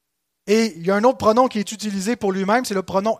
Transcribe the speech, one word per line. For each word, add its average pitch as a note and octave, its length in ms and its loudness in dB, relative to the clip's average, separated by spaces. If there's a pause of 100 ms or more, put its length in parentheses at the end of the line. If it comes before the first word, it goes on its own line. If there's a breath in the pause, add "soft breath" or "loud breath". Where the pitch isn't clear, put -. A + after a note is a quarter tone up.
(480)
Et A3 300 2
il E3+ 80 -12
y F#3+ 60 0
a G3 40 2
un G#3 80 0
autre C4 140 4
pronom A3+ 320 4
qui G#3+ 100 -4
est G3+ 140 -6
utilisé G3+ 420 -4
pour G3+ 160 -2
lui-même, G3 320 0
c'est G#3+ 100 -8
le F#3+ 80 -2
pronom G3 380 -2